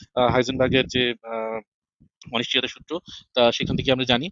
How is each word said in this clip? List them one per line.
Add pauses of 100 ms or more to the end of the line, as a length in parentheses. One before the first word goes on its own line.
(140)
আ,
হাইজেনবার্গের
যে (100)
আহ, (760)
অনিশ্চয়তা
সূত্র, (400)
তা
সেখান
থেকে
আমরা
জানি